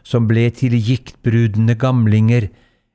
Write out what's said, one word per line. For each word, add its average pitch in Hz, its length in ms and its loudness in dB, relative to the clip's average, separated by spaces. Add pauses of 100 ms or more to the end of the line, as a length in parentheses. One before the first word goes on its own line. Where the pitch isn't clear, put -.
som 117 300 -2
ble 113 160 2 (100)
til 120 240 -2
giktbrudende 113 960 -2
gamlinger 110 720 0 (460)